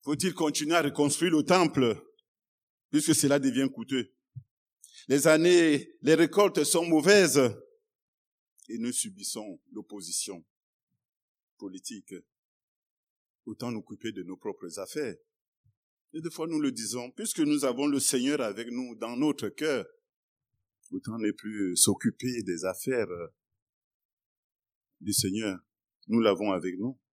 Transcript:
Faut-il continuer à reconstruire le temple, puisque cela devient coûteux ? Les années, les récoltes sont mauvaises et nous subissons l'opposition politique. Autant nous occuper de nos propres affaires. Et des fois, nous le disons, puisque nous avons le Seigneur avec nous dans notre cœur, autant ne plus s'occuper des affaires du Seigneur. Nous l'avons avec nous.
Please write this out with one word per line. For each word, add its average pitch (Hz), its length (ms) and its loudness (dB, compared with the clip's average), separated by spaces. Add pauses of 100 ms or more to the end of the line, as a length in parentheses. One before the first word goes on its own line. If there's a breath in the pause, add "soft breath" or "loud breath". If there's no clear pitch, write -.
Faut-il 151 300 -2
continuer 156 420 -2
à 170 80 4
reconstruire 147 500 2
le 151 100 4
temple, 147 600 2 (880)
puisque 151 240 2
cela 143 240 4
devient 135 320 2
coûteux ? 123 440 -6 (960 loud breath)
Les 139 180 4
années, 160 760 6
les 156 140 6
récoltes 170 500 4
sont 170 220 2
mauvaises 170 540 6 (1300)
et 117 100 -10
nous 117 140 -4
subissons 101 680 -8 (120)
l'opposition 95 720 -10 (1120)
politique. 95 560 -14 (1300)
Autant 117 260 -10
nous 113 80 -6
occuper 104 340 -12
de 95 100 -12
nos 90 140 -12
propres 95 420 -12
affaires. 107 380 -8 (960)
Et 160 80 -10
des 165 100 -8
fois, 160 160 -8
nous 160 140 -2
le 139 120 -2
disons, 120 380 -8
puisque 208 300 -8
nous 147 240 2
avons 131 220 0
le 139 140 0
Seigneur 139 400 0
avec 113 280 -6
nous 123 280 -10
dans 117 200 -8
notre 139 320 -2
cœur, 131 380 -4 (1040)
autant 110 280 -10
ne 107 140 -2
plus 101 440 -6
s'occuper 117 680 -2
des 87 220 -8
affaires 110 440 -4 (1900)
du 104 120 -6
Seigneur. 98 460 -2 (500)
Nous 113 120 2
l'avons 101 320 2
avec 90 260 -4
nous. 123 220 -8 (120)